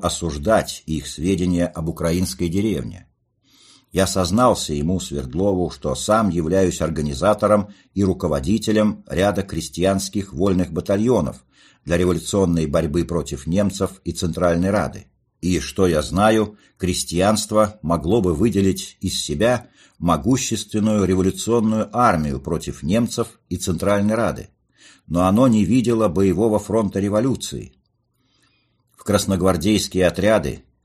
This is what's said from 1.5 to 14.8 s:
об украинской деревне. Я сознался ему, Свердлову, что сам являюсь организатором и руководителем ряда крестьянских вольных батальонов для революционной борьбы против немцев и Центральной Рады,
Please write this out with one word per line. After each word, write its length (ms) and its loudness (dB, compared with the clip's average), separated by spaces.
об 220 -6
украинской 600 -2
деревне. 580 -4
Я 160 2
сознался 680 2
ему, 240 -2
Свердлову, 720 -2
что 240 -6
сам 340 0
являюсь 520 0
организатором 880 0
и 100 0
руководителем 1040 0
ряда 380 0
крестьянских 880 -2
вольных 400 0
батальонов 720 0
для 120 0
революционной 720 2
борьбы 380 0
против 420 -6
немцев 560 -2
и 80 -8
Центральной 600 0
Рады, 360 -4